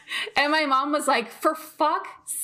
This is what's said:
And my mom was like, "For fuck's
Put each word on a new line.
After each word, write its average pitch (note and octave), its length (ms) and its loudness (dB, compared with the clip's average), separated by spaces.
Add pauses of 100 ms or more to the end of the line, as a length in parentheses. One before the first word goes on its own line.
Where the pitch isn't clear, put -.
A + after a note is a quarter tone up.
(360)
And C#4+ 160 2
my D#4 140 2
mom C#4 260 2
was D4 160 0
like, A#3 240 2
"For D#4 240 0
fuck's E4 540 -2 (340)